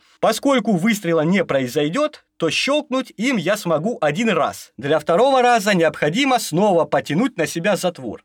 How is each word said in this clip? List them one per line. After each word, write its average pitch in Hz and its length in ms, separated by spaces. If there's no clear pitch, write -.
Поскольку 226 520
выстрела 170 480
не 175 240
произойдет, 147 800
то 160 120
щелкнуть 262 680
им 240 200
я 190 200
смогу 180 440
один 165 300
раз. 135 460
Для 147 220
второго 254 440
раза 220 320
необходимо 170 640
снова 170 460
потянуть 151 520
на 156 100
себя 175 300
затвор. 143 480